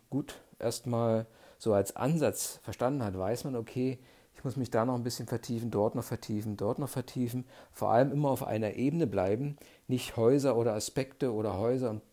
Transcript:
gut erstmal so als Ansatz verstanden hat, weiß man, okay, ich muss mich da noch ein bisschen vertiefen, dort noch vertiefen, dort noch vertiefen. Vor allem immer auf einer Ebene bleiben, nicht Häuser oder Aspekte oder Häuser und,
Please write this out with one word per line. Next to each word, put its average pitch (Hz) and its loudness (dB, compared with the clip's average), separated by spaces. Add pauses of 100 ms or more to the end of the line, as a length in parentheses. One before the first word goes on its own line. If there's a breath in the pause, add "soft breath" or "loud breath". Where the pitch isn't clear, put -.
gut 139 -4 (240)
erstmal 117 0 (320 loud breath)
so 113 2
als 98 2
Ansatz 135 0
verstanden 127 0
hat, 95 -2
weiß 101 -2
man, 131 -4
okay, 123 -2 (440 loud breath)
ich - -6
muss 131 -4
mich 123 -2
da 113 2
noch 127 0
ein 120 -2
bisschen 120 -6
vertiefen, 117 -4
dort 104 2
noch 117 -4
vertiefen, 107 -4
dort 113 -2
noch 143 -4
vertiefen. 123 -4 (260 loud breath)
Vor 104 -2
allem 127 6
immer 143 2
auf 123 0
einer 107 0
Ebene 147 0
bleiben, 107 0 (300 loud breath)
nicht - -2
Häuser 127 6
oder 117 2
Aspekte 127 -2
oder 104 0
Häuser 120 2
und, 107 -6 (120)